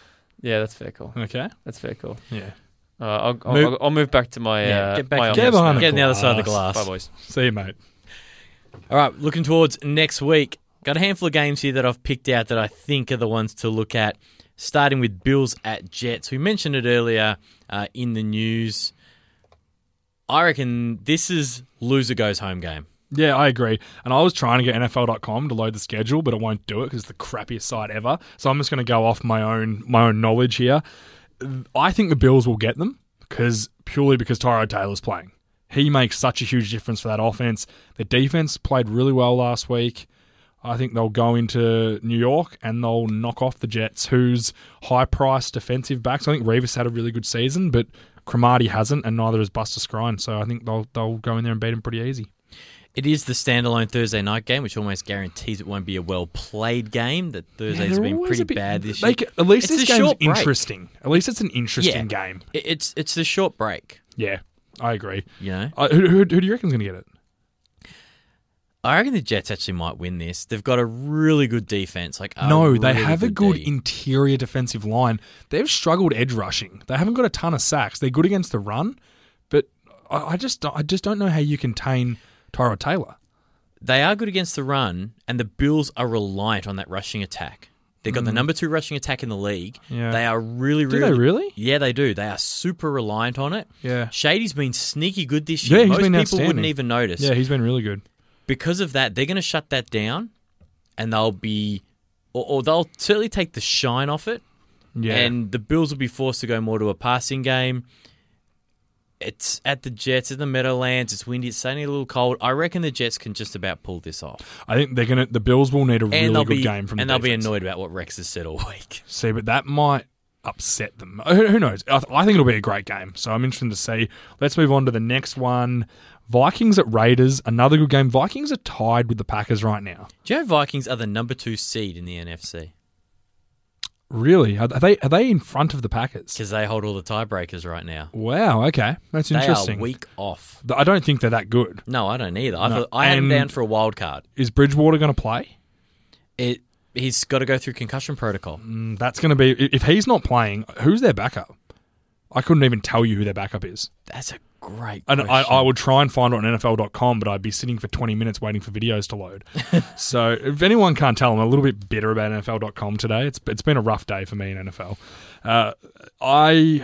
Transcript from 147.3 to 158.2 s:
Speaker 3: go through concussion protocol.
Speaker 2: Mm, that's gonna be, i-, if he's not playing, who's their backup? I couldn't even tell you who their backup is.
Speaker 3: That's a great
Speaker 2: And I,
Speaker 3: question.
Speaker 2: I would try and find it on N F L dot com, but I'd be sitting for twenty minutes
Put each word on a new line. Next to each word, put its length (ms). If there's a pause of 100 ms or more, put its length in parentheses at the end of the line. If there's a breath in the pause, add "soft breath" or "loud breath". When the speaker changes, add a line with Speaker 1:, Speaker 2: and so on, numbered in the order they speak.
Speaker 3:
go 120
through 160
concussion 440
protocol. 480
Speaker 2:
Mm, 340
that's 220
gonna 140
be, 160
i-, 200
if 120
he's 240
not 180
playing, 400 (160)
who's 180
their 140
backup? 420 (800)
I 80
couldn't 240
even 160
tell 240
you 100
who 80
their 100
backup 300
is. 280 (140)
Speaker 3:
That's 260
a 60 (240)
great 460
Speaker 2:
And 140
I, 40
Speaker 3:
question. 280
Speaker 2:
I 80
would 140
try 260
and 120
find 200
it 40
on 80
N 80
F 100
L 140
dot 160
com, 260
but 80
I'd 140
be 100
sitting 260
for 120
twenty 260
minutes 240